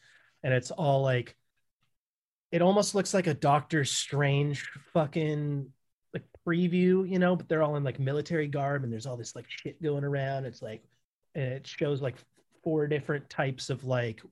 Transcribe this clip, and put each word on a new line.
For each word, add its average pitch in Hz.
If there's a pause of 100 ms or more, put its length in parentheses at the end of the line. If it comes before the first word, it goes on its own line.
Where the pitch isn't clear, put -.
(420)
And 131
it's 123
all 139
like, 127 (1160)
it 170
almost 196
looks 185
like 180
a 147
Doctor 143
Strange 143 (240)
fucking, 147 (420)
like, - (200)
preview, 180
you 185
know, 180
but -
they're 160
all 147
in, 143
like, 135
military 147
garb 139
and 120
there's 110
all 127
this, 117
like, 120
shit -
going 147
around. 135
It's 117
like, 110 (540)
and 143
it 131
shows, 143
like, 127 (480)
four 156
different 147
types 135
of, 131
like, 120 (120)